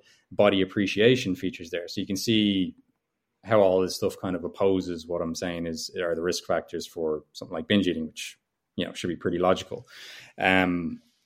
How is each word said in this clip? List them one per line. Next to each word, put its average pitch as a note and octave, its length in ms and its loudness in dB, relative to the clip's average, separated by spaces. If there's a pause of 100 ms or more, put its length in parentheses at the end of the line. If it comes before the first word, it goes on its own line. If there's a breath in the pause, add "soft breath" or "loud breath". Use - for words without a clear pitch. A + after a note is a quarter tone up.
(300 soft breath)
Body G2+ 300 6
appreciation G2 760 2
features F2 360 -6
there. F2 180 -6
So - 120 -8
you G2 60 -6
can G2+ 100 -2
see G2+ 580 2 (720)
how A2 160 4
all F#2 200 6
this F2+ 160 -2
stuff F#2+ 240 -4
kind F#2 160 -4
of E2 80 -8
opposes F2+ 640 -2
what E2+ 160 -4
I'm E2 120 -4
saying E2+ 320 -6
is, D#2+ 240 -8 (100)
are E2+ 140 -2
the D#2+ 80 -4
risk F2 220 -2
factors E2 420 -4
for D#2 460 -4
something - 220 -12
like E2 140 -8
binge G2+ 180 2
eating, D#2+ 200 -2
which, - 320 -14 (380)
you F2+ 80 -2
know, - 80 -6
should - 160 -6
be E2 80 -4
pretty E2+ 220 -2
logical. - 500 0 (500 loud breath)
Um, F2+ 640 2 (260)